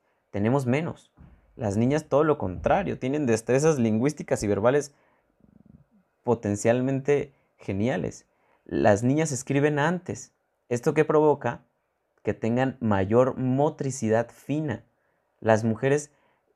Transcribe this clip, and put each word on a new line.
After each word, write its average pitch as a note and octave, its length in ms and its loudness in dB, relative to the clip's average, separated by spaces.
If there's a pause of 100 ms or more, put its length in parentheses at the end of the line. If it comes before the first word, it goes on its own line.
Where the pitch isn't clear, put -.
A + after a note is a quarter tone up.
(320)
tenemos A#2+ 340 0
menos. C#3 460 -4 (440)
Las G2+ 220 -4
niñas, C#3 280 0
todo C#3+ 180 2
lo D3+ 140 2
contrario, A#2 600 -2
tienen C#3 280 -4
destrezas C3 520 2
lingüísticas A#2 680 0
y G#2+ 40 -2
verbales A#2 460 0 (1300)
potencialmente B2+ 1080 0 (240)
geniales. A#2 680 -4 (400)
Las G2+ 380 2
niñas C#3+ 280 2
escriben C#3+ 480 0
antes. D#3 540 -4 (340)
¿Esto B2 260 -2
qué D3+ 120 2
provoca? D3+ 560 0 (600)
Que G#2+ 100 -2
tengan A#2+ 480 -2
mayor A2 560 2
motricidad C3 920 -2
fina. C#3+ 540 -6 (560)
Las A2 240 2
mujeres C3+ 480 -2 (440)